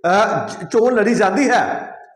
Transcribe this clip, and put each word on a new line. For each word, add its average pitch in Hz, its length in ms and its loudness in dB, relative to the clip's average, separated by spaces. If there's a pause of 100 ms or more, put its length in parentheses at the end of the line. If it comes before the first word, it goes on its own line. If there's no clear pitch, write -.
ਅਹ, 196 400 0
ਚ-, - 240 -12
ਚੋਣ 240 220 2
ਲੜੀ 220 220 2
ਜਾਂਦੀ 208 340 2
ਹੈ - 440 -2 (220)